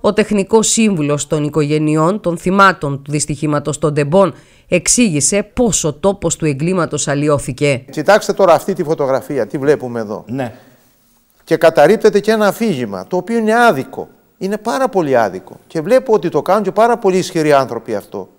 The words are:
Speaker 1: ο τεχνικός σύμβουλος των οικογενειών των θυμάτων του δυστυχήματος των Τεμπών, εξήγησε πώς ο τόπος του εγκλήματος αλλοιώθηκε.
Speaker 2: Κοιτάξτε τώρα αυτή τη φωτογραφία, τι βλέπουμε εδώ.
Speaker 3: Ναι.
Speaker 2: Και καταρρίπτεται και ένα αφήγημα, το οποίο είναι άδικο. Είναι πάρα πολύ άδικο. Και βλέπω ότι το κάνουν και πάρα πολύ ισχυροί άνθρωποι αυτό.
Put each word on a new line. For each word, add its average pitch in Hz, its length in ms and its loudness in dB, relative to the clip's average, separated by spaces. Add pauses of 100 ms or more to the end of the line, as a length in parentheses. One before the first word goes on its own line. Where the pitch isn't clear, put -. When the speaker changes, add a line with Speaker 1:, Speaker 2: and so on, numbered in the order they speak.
Speaker 1:
ο 202 120 0
τεχνικός 214 560 0
σύμβουλος 151 580 0
των 151 180 -2
οικογενειών 156 760 0
των 175 180 -4
θυμάτων 175 640 0
του 143 80 -14
δυστυχήματος 147 680 -4
των 151 160 -2
Τεμπών, 151 400 2 (340)
εξήγησε 180 720 0
πώς 226 420 -2
ο 147 100 -2
τόπος - 420 -2
του - 80 -6
εγκλήματος 151 640 -2
αλλοιώθηκε. 143 840 -2
Speaker 2:
Κοιτάξτε 196 420 2
τώρα 185 200 4
αυτή 156 200 2
τη 175 120 -2
φωτογραφία, 139 640 -2
τι 147 120 -8
βλέπουμε 123 420 0
εδώ. 104 280 -8
Speaker 3:
Ναι. 123 260 -8 (880)
Speaker 2:
Και 165 120 0
καταρρίπτεται 180 640 4
και 202 100 -4
ένα 220 160 2
αφήγημα, 123 600 -2
το 185 100 -4
οποίο 180 200 -4
είναι 220 180 0
άδικο. 160 540 0 (300)
Είναι 196 200 -6
πάρα 262 300 -2
πολύ 151 280 0
άδικο. 110 500 -2
Και 165 140 -6
βλέπω 240 320 2
ότι 202 160 0
το 147 140 -2
κάνουν 202 200 0
και 185 100 -4
πάρα 226 260 2
πολύ 190 200 0
ισχυροί 156 340 0
άνθρωποι 120 420 0
αυτό. 98 340 -10 (100)